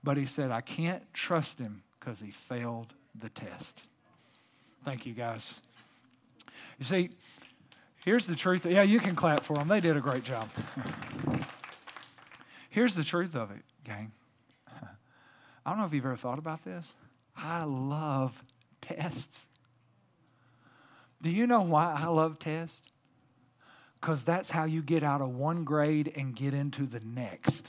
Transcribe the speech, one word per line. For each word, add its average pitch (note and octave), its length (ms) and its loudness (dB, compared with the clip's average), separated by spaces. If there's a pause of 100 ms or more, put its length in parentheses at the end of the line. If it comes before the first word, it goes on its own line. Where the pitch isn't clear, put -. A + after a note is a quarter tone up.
But C#3 140 2
he C#3 80 0
said, C3 240 -4
"I A#2 120 -2
can't - 520 -4
trust - 460 -2
him G#2 240 -8 (160)
'cause A#2+ 200 -10
he G#2 120 -12
failed A#2 640 -8 (180)
the A2 160 -12
test." - 580 -14 (960)
Thank C3 220 -8
you, A#2+ 80 -10
guys. A2+ 400 -6 (1300)
You C3+ 60 -6
see, F3+ 240 4 (960)
here's G#3+ 200 6
the F3 100 0
truth. F3+ 300 2
Yeah, F#3 180 8
you G#3 160 8
can F#3 160 0
clap D3+ 280 4
for D3+ 140 0
them. D3 100 0
They G#3 140 6
did E3 160 4
a C#3 40 2
great B2+ 220 0
job. A2+ 260 -4 (260)
<laughs> - 680 -4 (1200)
Here's G#3+ 260 4
the D#3+ 80 2
truth F3 320 -2
of A2 140 -4
it, G2+ 140 -14 (200)
gang. G#2+ 280 -10 (560)
<laughs> - 40 -20 (960)
I - 40 -4
don't G3+ 100 0
know G#3 60 4
if D#3 80 -2
you've C3+ 120 2
ever C3 100 0
thought C3+ 220 -4
about D#3+ 260 -6
this. F3 300 -12 (420)
I D#3+ 280 -4
love C#3 800 -2 (380)
tests. - 640 -8 (1800)
Do E3 100 0
you A3 160 4
know A#3+ 140 8
why E3 320 4
I D3 120 -2
love D#3+ 320 4
tests? D#3+ 440 -6 (1160)
'Cause D3+ 240 0
that's F3 280 0
how D#3+ 140 2
you D#3+ 180 0
get D3+ 180 2
out C#3+ 200 2
of C3 80 -2
one D3+ 340 0
grade D3+ 520 2
and C3+ 200 -4
get C3+ 180 0
into C#3+ 320 0
the A#2+ 140 -8
next. A2+ 680 -4